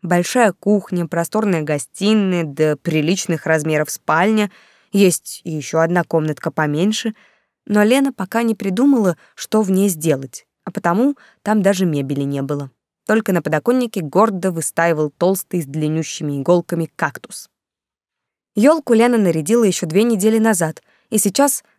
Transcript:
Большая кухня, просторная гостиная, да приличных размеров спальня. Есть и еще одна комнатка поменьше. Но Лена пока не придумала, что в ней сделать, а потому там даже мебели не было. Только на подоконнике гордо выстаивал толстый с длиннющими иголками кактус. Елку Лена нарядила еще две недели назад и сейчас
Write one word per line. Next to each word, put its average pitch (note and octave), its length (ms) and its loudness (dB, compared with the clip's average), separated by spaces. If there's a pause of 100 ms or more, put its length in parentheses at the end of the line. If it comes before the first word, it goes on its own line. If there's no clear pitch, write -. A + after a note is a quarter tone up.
Большая F3+ 520 2
кухня, F#3 540 -2
просторная E3+ 540 -2
гостиная, F3+ 840 0
да D3+ 340 0
приличных D#3+ 680 -2
размеров D#3 460 0
спальня. G3+ 580 0 (420)
Есть - 520 2
и E3+ 80 -10
еще D#3 280 -4
одна E3+ 240 2
комнатка D#3 460 -2
поменьше. E3 640 -2 (540)
Но G#3 160 2
Лена C4+ 300 2
пока A3 280 -4
не A3+ 140 0
придумала, G3+ 600 2 (180)
что - 260 -2
в F#3+ 80 -2
ней F#3+ 200 2
сделать, D3+ 580 -4 (160)
а F3 80 -12
потому G#3+ 440 0 (280)
там G#3+ 180 0
даже F#3+ 240 2
мебели C#3+ 380 -2
не C#3 180 -4
было. C#3+ 300 -6 (340)
Только G#3+ 280 0
на E3+ 80 0
подоконнике A3+ 600 -2
гордо F#3 500 0
выстаивал D#3+ 600 -2
толстый F#3 500 -2
с D3 40 -6
длиннющими D3+ 720 -4
иголками E3+ 560 0
кактус. - 540 -8 (1040)
Елку C4+ 380 4
Лена A#3 240 4
нарядила F#3 460 2
еще F#3 220 0
две E3+ 180 2
недели A3 340 2
назад F#3 440 0 (280)
и A3 80 0
сейчас G#3 460 0 (160)